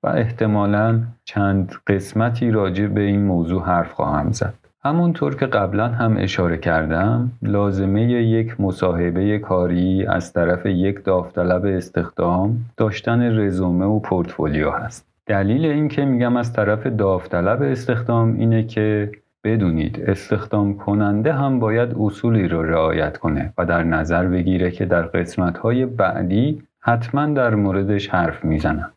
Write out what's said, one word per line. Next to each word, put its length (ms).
و 40
احتمالاً 920
چند 520
قسمتی 640
راجع 360
به 140
این 200
موضوع 420
حرف 280
خواهم 400
زد. 220
همونطور 520
که 100
قبلاً 420
هم 300
اشاره 400
کردم، 760
لازمهٔ 600
یک 600
مصاحبهٔ 760
کاری 680
از 280
طرف 320
یک 380
داوطلب 600
استخدام 1000
داشتن 600
رزومه 460
و 140
پورتفولیو 720
هست. 360
دلیل 400
این 220
که 180
می‌گم 320
از 160
طرف 340
داوطلب 720
استخدام 720
اینه 300
که 480
بدونید 640
استخدام 680
کننده 560
هم 260
باید 400
اصولی 480
رو 160
رعایت 540
کنه 400
و 80
در 180
نظر 440
بگیره 440
که 140
در 160
قسمت‌های 840
بعدی 800
حتماً 460
در 300
موردش 540
حرف 360
می‌زنم. 520